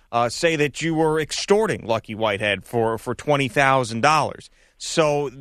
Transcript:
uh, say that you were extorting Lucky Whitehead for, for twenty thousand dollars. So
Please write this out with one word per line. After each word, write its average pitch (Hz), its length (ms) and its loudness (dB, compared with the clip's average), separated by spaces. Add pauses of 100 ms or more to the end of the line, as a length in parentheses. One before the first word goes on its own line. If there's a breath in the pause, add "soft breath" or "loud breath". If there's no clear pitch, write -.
(100)
uh, 120 180 0
say 165 280 0
that 147 260 -2
you 165 100 -2
were 160 280 0
extorting 170 640 0
Lucky 110 300 -4
Whitehead 104 480 0
for, 113 340 -2
for 123 160 -6
twenty 143 320 0
thousand 131 540 2
dollars. 143 500 0 (260)
So 147 540 0 (100)